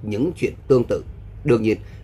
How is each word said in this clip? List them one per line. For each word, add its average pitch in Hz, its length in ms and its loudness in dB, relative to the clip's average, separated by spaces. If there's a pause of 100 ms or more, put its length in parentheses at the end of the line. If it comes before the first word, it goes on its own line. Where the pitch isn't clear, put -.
những 110 340 -2
chuyện - 180 -2 (140)
tương 127 160 6
tự. 90 200 -4 (400)
Đương 120 180 4
nhiên, 110 160 4 (260)